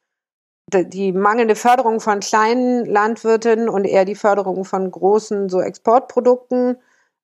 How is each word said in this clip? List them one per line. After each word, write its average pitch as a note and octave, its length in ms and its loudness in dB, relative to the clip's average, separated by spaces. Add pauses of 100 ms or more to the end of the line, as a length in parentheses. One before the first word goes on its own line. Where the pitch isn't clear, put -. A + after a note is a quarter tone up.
(720)
d-, F3+ 120 2
die F#3+ 260 -4
mangelnde G#3 440 2
Förderung A#3 440 2
von G#3 220 -2
kleinen A#3+ 640 0
Landwirtinnen A3 840 0
und G3 160 -2
eher F#3+ 180 2
die G3+ 120 -4
Förderung G3 500 -2
von F#3+ 240 -4
großen, G3+ 580 0
so F#3 140 -2
Exportprodukten, B3 1160 0 (460)